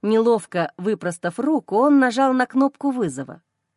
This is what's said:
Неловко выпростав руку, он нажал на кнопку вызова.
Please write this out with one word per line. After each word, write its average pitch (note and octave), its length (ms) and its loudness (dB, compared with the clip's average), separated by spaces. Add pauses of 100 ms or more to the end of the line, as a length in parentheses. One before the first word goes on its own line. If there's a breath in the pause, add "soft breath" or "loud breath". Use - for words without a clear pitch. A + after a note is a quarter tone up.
Неловко G#3+ 760 0
выпростав F3 600 -6
руку, C4+ 380 -2
он C#4+ 220 4
нажал C4 340 2
на B3+ 120 0
кнопку C#4 460 -2
вызова. C#3 500 -6 (360)